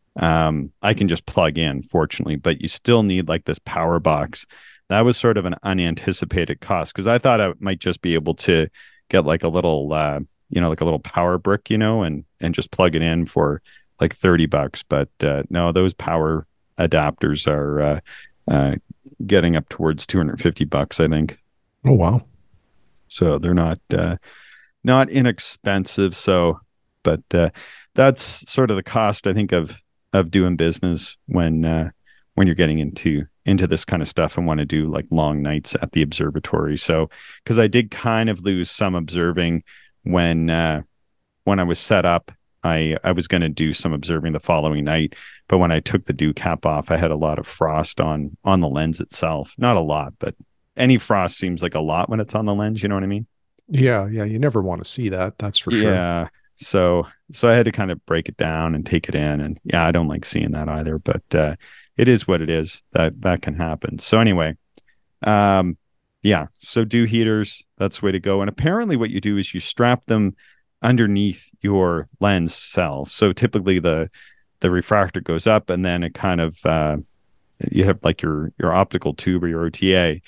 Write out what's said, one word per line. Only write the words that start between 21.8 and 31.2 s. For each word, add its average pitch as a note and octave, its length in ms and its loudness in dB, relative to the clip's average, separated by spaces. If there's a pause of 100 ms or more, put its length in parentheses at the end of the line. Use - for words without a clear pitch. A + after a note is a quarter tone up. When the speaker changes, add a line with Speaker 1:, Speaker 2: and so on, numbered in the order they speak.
Speaker 2:
Oh, C3+ 80 6
wow. G2 300 2 (880)
Speaker 1:
So D#2 300 0
they're F2 140 0
not, E2+ 260 0 (140)
uh, F2 240 -2 (640)
not C3 260 4
inexpensive. G2 1040 0
So, F2 460 2 (420)
but, D#2+ 200 0 (100)
uh, E2+ 160 4 (460)
that's - 540 2
sort B2+ 220 2
of G2 60 0
the F#2 60 -4
cost, G#2 440 0
I F#2+ 60 0
think, G2+ 180 0
of, E2+ 300 -2 (320)
of F2+ 180 2
doing F2+ 240 2
business E2 720 -2